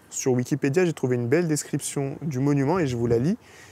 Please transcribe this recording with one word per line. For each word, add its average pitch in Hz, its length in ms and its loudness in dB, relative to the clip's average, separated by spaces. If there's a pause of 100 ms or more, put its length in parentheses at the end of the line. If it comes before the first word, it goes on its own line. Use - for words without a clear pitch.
Sur - 240 -2
Wikipédia, 139 540 0
j'ai 160 80 0
trouvé 123 220 0
une 120 120 -2
belle 165 180 2
description 143 760 -4
du 143 160 -4
monument 143 400 2
et 160 80 0
je 123 100 -2
vous 117 100 0
la 117 120 4
lis. 165 180 0 (360)